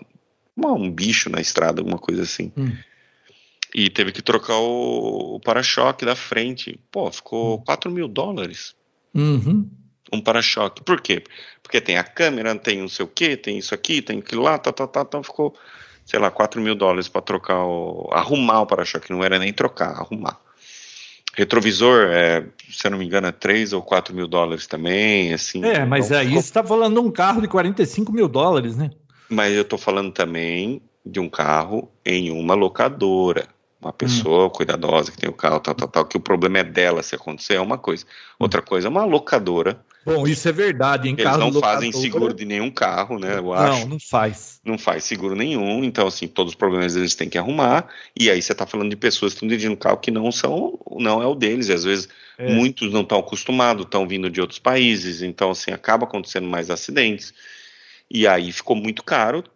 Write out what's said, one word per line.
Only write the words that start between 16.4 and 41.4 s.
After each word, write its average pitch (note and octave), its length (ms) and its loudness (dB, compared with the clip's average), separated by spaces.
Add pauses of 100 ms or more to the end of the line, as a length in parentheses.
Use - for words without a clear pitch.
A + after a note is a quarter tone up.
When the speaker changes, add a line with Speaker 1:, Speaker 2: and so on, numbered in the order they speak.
Speaker 1:
mil A2 160 0
dólares F#2 320 2
pra F#2+ 140 -4
trocar F#2 420 -2
o, E2+ 480 -4
arrumar A#2 480 4
o G#2+ 60 4
para-choque, - 440 -2
não F#2 140 -2
era F#2+ 160 4
nem G2 140 -2
trocar, - 380 -2
arrumar. - 460 -8 (960)
Retrovisor, G#2+ 800 6
é, E2+ 320 4 (260)
se - 160 -10
eu G2+ 60 2
não G2 60 -4
me F#2 80 -4
engano, F#2 220 0
é F2 40 0
três G2+ 400 0
ou F#2+ 100 -2
quatro F#2 320 0
mil F2+ 140 -4
dólares E2 400 0
também, F2+ 640 0
assim. F#2 300 -4
Speaker 2:
É, F#3 220 2
mas B2+ 220 2
Speaker 1:
Então, C#3+ 120 2
Speaker 2:
aí C3 80 0
Speaker 1:
ficou D#3 140 2
Speaker 2:
você - 120 -10
tá A3 100 2
falando A3 380 2
de A#3+ 60 0
um - 40 2
carro G3+ 300 2
de G#3+ 60 -2
quarenta F#3 340 0
e E3 40 6
cinco G#3 260 -2
mil G#3+ 160 2
dólares, C3 480 0
né? D3 140 -2 (400)
Speaker 1:
Mas G#2 260 2
eu G#2 80 4
tô G#2+ 140 -2
falando G2 340 0
também F2 720 -2 (240)
de G2 160 -4
um E2 80 -4
carro D#2 600 -2 (160)
em F2+ 260 0
uma E2 220 0
locadora. F#2+ 920 2 (340)
Uma D#2+ 80 -10
Speaker 2:
Hum. - 40 -10
Speaker 1:
pessoa F#2+ 560 2
cuidadosa D#2+ 600 0
que - 60 -20
tem E2 120 -4
o - 40 -6
carro, D#2 280 0
tal, D2+ 120 -4
tal, - 140 -4
tal, D#2 180 0
que - 120 -6
o - 20 0
problema F#2+ 400 2
é F#2 40 2
dela E2+ 380 2
se - 140 -8
acontecer, - 400 -6
é F#2 60 0
uma A2+ 160 -4
coisa. E2+ 280 -4
Speaker 2:
Hum. - 340 -20
Speaker 1:
Outra F#2+ 220 0
coisa F#2 260 -2
é - 20 0
uma F#3+ 160 0
locadora. G#2+ 720 0 (240)
Speaker 2:
Bom, D3+ 240 0
isso D#3 220 0
é - 20 4
verdade, C#3 580 0
em B2+ 40 -2
Speaker 1:
Eles A#2 100 0
Speaker 2:
carro C3+ 140 4
Speaker 1:
não - 120 4